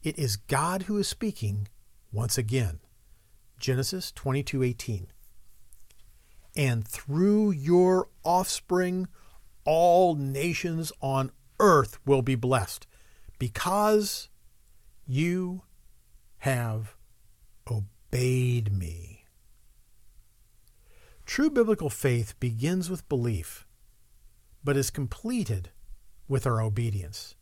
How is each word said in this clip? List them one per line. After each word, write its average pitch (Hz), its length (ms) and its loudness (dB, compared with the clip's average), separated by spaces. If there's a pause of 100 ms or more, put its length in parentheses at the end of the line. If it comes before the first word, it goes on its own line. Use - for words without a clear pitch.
It 156 160 -6
is 120 180 0
God 165 480 -2
who 208 120 -2
is 202 100 -2
speaking 104 640 -4 (420)
once 113 280 -2
again. 110 420 -2 (760)
Genesis 135 540 -4
twenty-two 135 500 -2
eighteen. 120 460 -4 (1500)
"And 120 300 0
through 202 640 2
your 180 580 4 (160)
offspring, 180 840 0 (560)
all 170 500 6
nations 156 880 -2
on 135 300 0 (300)
earth 156 460 6
will 135 160 4
be 131 120 0
blessed, 123 520 -2 (520)
because 208 920 0 (800)
you 180 560 -2 (760)
have 117 580 -4 (720)
obeyed 123 1000 -2
me." 85 540 -8 (2000)
True 302 240 2
biblical 220 400 2
faith 120 500 0
begins 151 500 -2
with 180 180 -8
belief, 120 580 -2 (1000)
but 139 120 0
is 135 140 0
completed 131 800 -4 (560)
with 135 180 -2
our 113 160 0
obedience. 104 800 -4